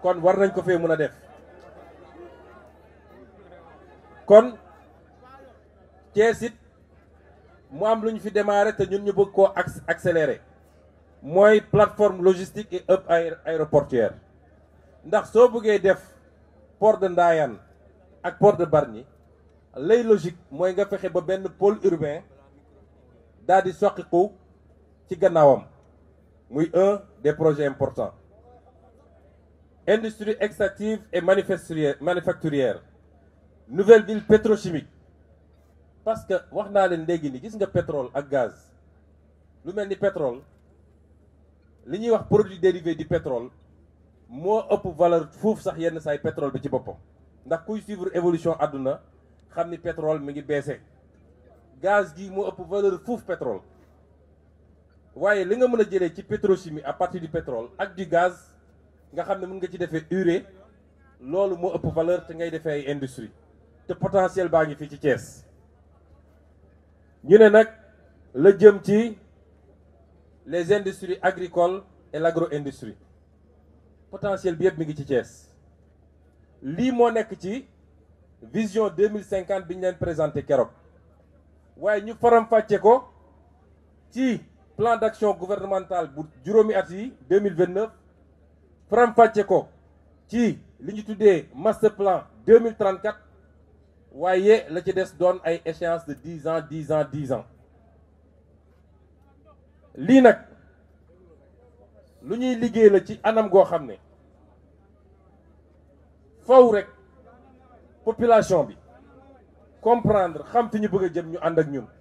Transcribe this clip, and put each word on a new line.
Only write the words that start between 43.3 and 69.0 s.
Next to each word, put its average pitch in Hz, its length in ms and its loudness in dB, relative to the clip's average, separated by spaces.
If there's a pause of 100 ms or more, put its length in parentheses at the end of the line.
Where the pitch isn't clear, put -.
moo 196 400 -4
ëpp 196 160 -2 (120)
valeur 170 340 2
fuuf - 300 -4
sax 160 180 -6
yenn 165 200 -4
saay 151 200 -6
pétrole 156 320 -6
bi - 100 -10
ci 143 80 -8
boppam. 127 260 -8 (500)
Ndax 160 200 -6
kuy 214 160 -10
suivre 185 340 -10
évolution 170 440 -2
àdduna, 139 420 -6 (520)
xam 170 160 -6
ni 170 80 -12
pétrole 156 420 -6
mi 143 140 -12
ngi 147 80 -12
baissé. 139 400 -6 (1000)
Gaz 190 340 0
gi 190 140 -16
moo 190 180 -6
ëpp 175 220 -14
valeur 196 360 -2
fuuf 233 200 -8
pétrole. 127 360 -8 (1500)
Waaye 190 300 0
li 196 100 -2
nga 254 120 0
mën 240 140 0
a - 80 4
jëlee 180 240 -4
ci 202 100 -18
pétrochimie 190 600 -4
à 139 100 -10
partir 180 280 -6
du 160 80 -14
pétrole 131 480 -8
ak - 180 -8
du 185 100 -10
gaz, 175 480 -2 (600)
nga 170 100 -8
xam 190 160 -6
ne 185 80 -10
mën 185 120 -14
nga 175 120 -8
ci 180 60 -16
defee 160 320 -6
urée, 175 360 -2 (760)
loolu 185 340 -2
moo 175 200 -6
ëpp - 180 -6
valeur 170 320 -2
te 165 80 -18
ngay 165 180 -8
defee 160 200 -8
ay 143 200 -6
industrie. 131 400 -10 (560)
Te 185 60 -8
potentiel 185 560 -2
baa 160 160 2
ngi 147 100 -10
fii 143 140 -14
ci 143 100 -20
Thiès. - 460 -4 (1800)
Ñu 170 140 4
ne 220 120 8
nag 220 180 4 (640)
la 156 240 4
jëm 202 260 6
ci 214 340 0 (1300)